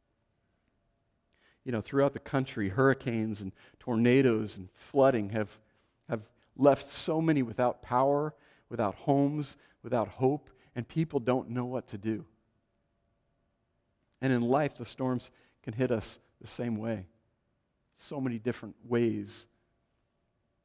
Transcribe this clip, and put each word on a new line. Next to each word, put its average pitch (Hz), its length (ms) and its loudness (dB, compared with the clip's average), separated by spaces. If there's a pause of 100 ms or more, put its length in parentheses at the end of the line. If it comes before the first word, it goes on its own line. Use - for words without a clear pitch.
(1600)
You 127 80 -6
know, 110 100 0
throughout 139 320 2
the - 60 -8
country, 131 500 -2
hurricanes 113 720 2
and 98 100 -10 (280)
tornadoes 120 800 4
and 95 160 -14
flooding 131 560 2
have, 107 300 -4 (500)
have 107 180 -8 (300)
left 135 300 4
so 160 340 -2
many 156 220 2
without 120 400 -2
power, 143 500 0 (360)
without 110 260 -2
homes, 143 640 0 (260)
without 113 240 -2
hope, 131 420 0 (260)
and 120 120 -6
people 160 320 -2
don't 123 320 -2
know 123 140 -4
what 123 220 -8
to 107 100 -12
do. 104 280 -4 (2000)
And 131 120 2
in 120 80 2
life, 135 340 2
the 117 100 -12
storms 127 440 -4 (320)
can 123 120 -10
hit 123 180 0
us - 280 -4 (220)
the 107 60 -18
same 120 300 -6
way. 107 280 -6 (880)
So - 260 -12
many 123 200 -2
different 117 440 -6
ways. 113 640 -2 (1160)